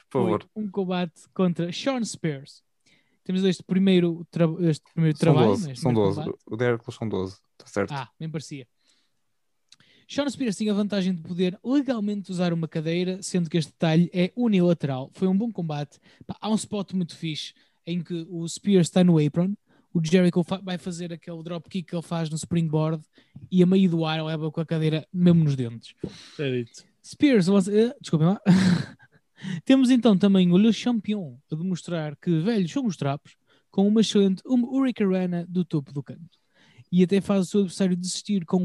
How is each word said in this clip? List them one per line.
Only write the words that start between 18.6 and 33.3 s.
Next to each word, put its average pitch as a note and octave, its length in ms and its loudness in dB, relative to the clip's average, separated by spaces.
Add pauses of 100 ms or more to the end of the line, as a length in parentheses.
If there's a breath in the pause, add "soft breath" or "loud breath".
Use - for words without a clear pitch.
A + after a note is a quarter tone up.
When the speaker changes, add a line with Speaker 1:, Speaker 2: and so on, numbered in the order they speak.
Speaker 1:
está F#3 160 4
no E3 200 4
apron, F3 300 -2 (400 soft breath)
o E3 100 0
Jericho F3 380 2
fa-, F#3+ 180 -6
vai F#3 160 -8
fazer F3 360 -10
aquele E3 320 -14
dropkick E3+ 460 -10
que - 40 -10
ele E3+ 80 -4
faz E3 260 -4
no D3+ 60 -8
springboard D#3+ 720 -2 (440 loud breath)
e F3+ 140 4
a F3 40 8
meio F#3+ 220 4
do E3 160 0
ar D#3+ 200 -2
leva D#3 260 -4
com E3 100 -6
a D#3 60 -4
cadeira D#3 460 -2
mesmo F3 320 6
nos C#3+ 100 2
dentes. A#2+ 400 -8 (460)
Speaker 3:
É C#3 100 -2 (140)
dito. - 200 -20 (200)
Speaker 1:
Spears B3 420 4
lança, G3+ 260 2
eh, A3+ 280 2
desculpem D#3 260 0
lá. G3 180 2
<laughs> F#3 540 4 (680 loud breath)
Temos C4 260 4
então A#3 260 4
também F#3 360 4
o F3 40 4
Le G#3+ 160 4
Champion G#3 640 -4 (140)
a D#3+ 60 -6
demonstrar E3 600 -6
que E3+ 220 0
velhos F#3+ 320 0
são C4+ 160 -2
os E3+ 100 -2
trapos, C#3 400 -6 (360)